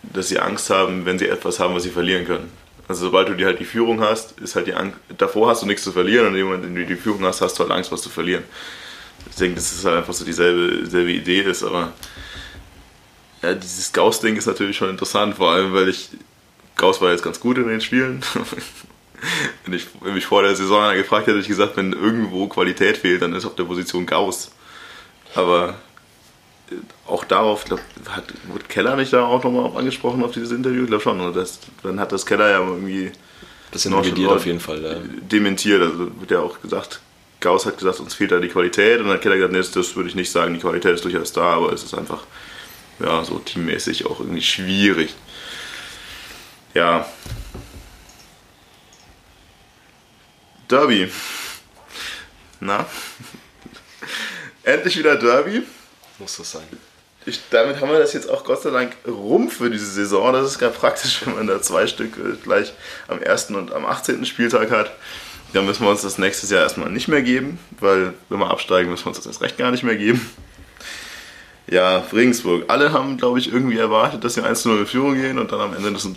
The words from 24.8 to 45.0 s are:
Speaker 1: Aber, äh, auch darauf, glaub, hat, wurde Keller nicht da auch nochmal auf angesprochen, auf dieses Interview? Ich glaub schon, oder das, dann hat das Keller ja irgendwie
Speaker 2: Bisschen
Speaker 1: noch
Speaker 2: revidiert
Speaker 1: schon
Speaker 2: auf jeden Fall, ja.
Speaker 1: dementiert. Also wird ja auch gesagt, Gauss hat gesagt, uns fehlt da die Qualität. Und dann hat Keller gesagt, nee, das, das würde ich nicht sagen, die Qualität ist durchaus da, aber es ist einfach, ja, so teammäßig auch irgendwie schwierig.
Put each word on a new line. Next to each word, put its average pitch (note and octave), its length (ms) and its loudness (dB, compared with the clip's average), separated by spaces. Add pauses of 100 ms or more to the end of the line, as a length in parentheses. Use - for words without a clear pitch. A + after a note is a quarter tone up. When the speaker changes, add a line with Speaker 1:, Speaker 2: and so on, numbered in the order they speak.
Speaker 1:
Aber, F2 400 2 (960)
äh, - 40 -10 (320)
auch F2+ 180 -2
darauf, G#2 400 2
glaub, - 160 -4 (280)
hat, - 160 -10 (220)
wurde F#2 180 -10
Keller A2+ 300 0
nicht C3+ 180 0
da B2+ 120 6
auch B2 180 2
nochmal B2 220 2
auf B2+ 120 -4
angesprochen, B2+ 460 -2
auf A#2+ 80 0
dieses A#2 220 -6
Interview? B2+ 320 0
Ich A#2+ 40 -4
glaub G#2+ 140 2
schon, G2+ 180 0
oder F2 120 -2
das, F2+ 260 -4 (240)
dann F#2+ 160 -4
hat G2+ 140 -4
das F#2+ 140 -4
Keller G#2 220 4
ja G2 120 6
irgendwie F#2+ 500 -4 (600)
Speaker 2:
Bisschen F#2+ 180 -2
Speaker 1:
noch F#2+ 100 4
Speaker 2:
revidiert F#2 280 2
Speaker 1:
schon G2 100 8
Speaker 2:
auf F2 80 -2
jeden F2 140 -2
Fall, D#2 220 -6
ja. D#2+ 140 -6 (340)
Speaker 1:
dementiert. G2+ 520 4
Also E2+ 160 2 (220)
wird F#2 100 -8
ja F2+ 100 4
auch - 200 -6
gesagt, - 400 -6 (400)
Gauss F2+ 260 2
hat F#2 120 -4
gesagt, F#2 220 0
uns - 140 -10
fehlt G2 160 0
da F2+ 80 4
die F2+ 100 0
Qualität. G2+ 520 4
Und G#2+ 60 -2
dann G2 80 2
hat - 80 -2
Keller G2 140 4
gesagt, F2+ 160 2
nee, F#2 60 2
das, F#2 140 -2
das F2 240 0
würde F2+ 120 -2
ich E2 60 -10
nicht F2+ 160 -2
sagen, E2+ 240 2
die D#2 60 -6
Qualität F2 340 2
ist E2+ 100 -6
durchaus F2 280 -2
da, E2+ 220 2
aber E2+ 180 2
es E2+ 100 -8
ist - 120 -12
einfach, - 300 -8 (760)
ja, E2 240 0
so E2 160 -6
teammäßig E2 680 -4
auch - 140 -6
irgendwie E2 220 -6
schwierig. F#2+ 720 2 (1600)